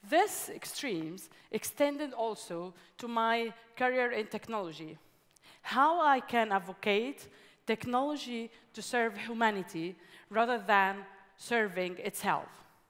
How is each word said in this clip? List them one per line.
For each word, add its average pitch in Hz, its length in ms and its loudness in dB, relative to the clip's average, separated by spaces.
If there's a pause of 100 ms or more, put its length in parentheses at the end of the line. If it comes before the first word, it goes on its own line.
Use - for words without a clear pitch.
These 381 460 4
extremes 175 720 -8 (220)
extended 285 600 -2
also 196 600 -6 (260)
to 240 100 -8
my 226 420 0 (240)
career 254 380 2
in 220 140 -4
technology. 160 720 -8 (640)
How 294 380 4
I 277 220 6
can 220 320 0
advocate 202 760 0 (400)
technology 247 800 -2 (240)
to 220 80 -12
serve 226 360 0
humanity 208 800 -2 (320)
rather 233 280 2
than 196 460 4 (320)
serving 185 640 -2
itself. 185 500 -2 (420)